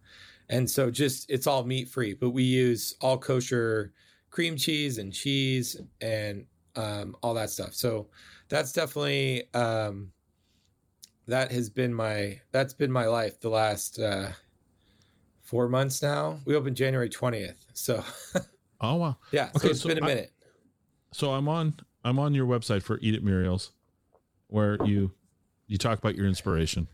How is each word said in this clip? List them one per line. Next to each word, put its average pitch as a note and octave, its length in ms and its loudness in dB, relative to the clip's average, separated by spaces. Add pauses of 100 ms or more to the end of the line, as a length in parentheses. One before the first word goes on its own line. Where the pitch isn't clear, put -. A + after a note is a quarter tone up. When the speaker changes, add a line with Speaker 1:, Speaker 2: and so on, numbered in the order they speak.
(500)
Speaker 1:
and B2 200 2
so C3 200 2
just, B2+ 400 -2
it's C3+ 160 0
all C3+ 180 2
meat B2+ 240 -4
free, A2+ 240 -4
but B2 180 0
we B2+ 120 2
use B2+ 580 2
all C3 160 4
kosher A#2+ 800 0 (360)
cream E3 260 -2
cheese D3 420 0
and G2 140 -8
cheese C3 680 0 (220)
and, G#2+ 420 -4 (320)
um, G#2 460 -6
all A#2 120 0
that G#2+ 140 -2
stuff. - 260 -8
So A2 340 -2 (420)
that's C#3 220 0
definitely, C#3 840 -2
um, G#2+ 580 -2 (1120)
that B2 240 0
has A#2+ 200 -4
been B2 240 -2
my, G#2 460 -2 (120)
that's C3+ 220 0
been C3+ 180 0
my B2 140 2
life A2+ 340 0
the A#2 80 -4
last, A2 500 0
uh, G2+ 340 -2 (1080)
four B2 260 0
months C3 340 0
now. D3 420 -2
We C#3 120 2
opened C3+ 200 0
January C3 320 0
twentieth. A2 640 -4
So A2 320 -2 (300)
<laughs> - 460 -8
Speaker 2:
Oh, B2 160 0
wow. E3 200 0 (160)
Speaker 1:
yeah, C#3+ 200 2
so D3+ 60 2
Speaker 2:
Okay, D#3 120 4
Speaker 1:
it's C3 100 0
Speaker 2:
so E3 80 -2
Speaker 1:
been D#3+ 100 2
a D3+ 60 0
Speaker 2:
I, - 40 2
Speaker 1:
minute. A#2+ 240 -2 (800)
Speaker 2:
so C#3 200 0
I'm C#3 160 0
on, D#3 260 2 (300)
I'm B2+ 140 4
on D3 160 2
your C3 120 2
website A#2 360 2
for - 180 -2
Eat A2 140 2
at - 80 -2
Muriel's, F#2 500 2 (760)
where G#2 360 4
you, G2+ 280 2 (540)
you G#2 120 -2
talk A2+ 200 2
about G#2+ 160 0
your G2 120 2
inspiration. F2 680 0